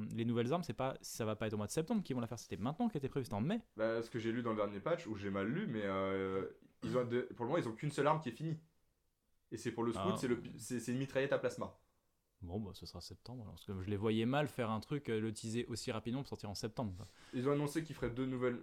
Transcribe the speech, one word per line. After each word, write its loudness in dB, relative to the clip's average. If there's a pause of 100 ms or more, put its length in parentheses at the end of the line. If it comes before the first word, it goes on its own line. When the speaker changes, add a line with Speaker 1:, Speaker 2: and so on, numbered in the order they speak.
(140)
Speaker 1:
les 0
nouvelles 4
armes, 2
c'est -4
pas, -2
ça -4
va 2
pas -2
être -2
au 0
mois 0
de -6
septembre 2
qu'ils -2
vont 0
la -2
faire. -8
C'était -8
maintenant 0
qu'elle -2
était 0
prévue, 0
c'était -4
en 2
mai. 2 (160)
Speaker 2:
Bah, 2
ce -8
que -2
j'ai 2
lu 2
dans 2
le 2
dernier 0
patch, 0
ou -2
j'ai -2
mal 2
lu, 0
mais, 0
euh, 2 (380)
ils 0
ont 4
de... 2 (120)
pour -4
le 0
moment, 4
ils -2
ont -2
qu'une -4
seule 4
arme 4
qui -6
est -2
finie. -2 (920)
Et -6
c'est -2
pour 0
le 2
Speaker 1:
Ah. -2
Speaker 2:
scout, 2
c'est 0
le 2
pi-, -8
c'est, -2
c'est -2
une 2
mitraillette 2
à 6
plasma. -2 (680)
Speaker 1:
Bon, -4
bah, -4
ce -14
sera -10
septembre, -12
alors, -12
parce -18
que -4
je -2
les 2
voyais 4
mal 4
faire 0
un 0
truc, -4
euh, 2
le 0
teaser -2
aussi -4
rapidement -2
pour -6
sortir -6
en -4
septembre, -2
quoi. -12 (280)
Speaker 2:
Ils 0
ont 6
annoncé 2
qu'ils -8
feraient -2
deux 0
nouvelles, 2